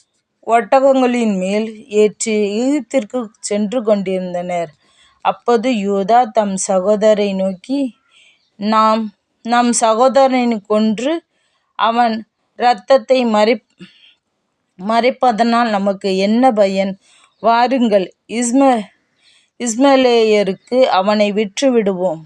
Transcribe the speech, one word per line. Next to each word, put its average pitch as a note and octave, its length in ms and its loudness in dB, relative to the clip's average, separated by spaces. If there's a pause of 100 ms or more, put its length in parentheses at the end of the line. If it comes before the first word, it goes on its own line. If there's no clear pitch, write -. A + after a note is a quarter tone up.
(460)
ஒட்டகங்களின் A#3+ 920 0
மேல் G#3+ 500 -6
ஏற்றி G#3+ 720 -2
எகிப்திற்கு B3+ 680 -2 (140)
சென்று G#3+ 420 -4
கொண்டிருந்தனர். F3+ 920 -4 (460)
அப்போது A3+ 500 -2
யூதா G3+ 600 0
தம் G3+ 240 -2 (140)
சகோதரை G3+ 680 0
நோக்கி, G3 600 -6 (640)
"நாம் A3 580 0 (280)
நம் A#3+ 300 0
சகோதரனை A#3+ 880 2
கொன்று A3 640 -2 (520)
அவன் A3+ 500 -2 (300)
இரத்தத்தை B3 680 2
மறை-, G#3+ 420 0 (1120)
மறைப்பதனால் A#3 920 0
நமக்கு G3 460 -2
என்ன A3+ 360 2
பயன்? G3 460 0 (420)
வாருங்கள், A#3 720 0 (140)
இஸ்ம-, A#3+ 540 0 (760)
இஸ்மலேயருக்கு A#3+ 1200 2
அவனை G#3 500 2
விற்றுவிடுவோம். G3 920 -2